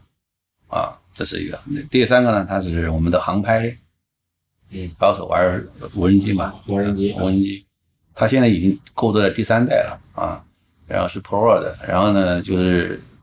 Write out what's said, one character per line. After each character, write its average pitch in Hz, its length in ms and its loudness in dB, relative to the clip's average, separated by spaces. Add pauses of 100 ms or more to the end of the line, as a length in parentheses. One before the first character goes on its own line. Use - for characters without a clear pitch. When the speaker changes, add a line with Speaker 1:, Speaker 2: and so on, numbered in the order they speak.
(680)
Speaker 1:
啊， - 260 -6 (220)
这 - 100 -6
是 82 180 -6
一 - 60 -8
个。 - 100 -12 (300)
第 127 160 4
三 123 180 4
个 120 80 2
呢， 101 160 2
他 98 140 -2
是 82 300 -2
我 80 80 0
们 82 120 2
的 82 80 2
航 98 220 -2
拍 113 340 0 (920)
Speaker 2:
嗯。 92 300 -10
Speaker 1:
高 98 180 2
手， 87 80 -10
玩 90 420 0 (280)
无 92 100 0
人 98 140 6
机 104 120 0
嘛。 95 220 -2 (140)
Speaker 2:
无 101 100 -2
人 101 160 0
机。 98 200 -2
Speaker 1:
无 92 140 -2
人 95 140 2
机。 98 240 -4 (480)
他 113 140 0
现 131 120 2
在 123 80 4
已 95 140 2
经 95 180 2 (140)
购 113 180 0
置 104 60 2
了 101 140 2
第 113 120 -4
三 113 220 2
代 127 120 2
了， - 220 -4 (140)
啊。 - 320 -8 (420)
然 95 140 -2
后 90 60 -2
是 98 140 -10
Pro 101 380 2
的， - 180 -6 (100)
然 90 140 0
后 104 100 4
呢， 90 300 2
就 92 160 -2
是 90 440 0 (220)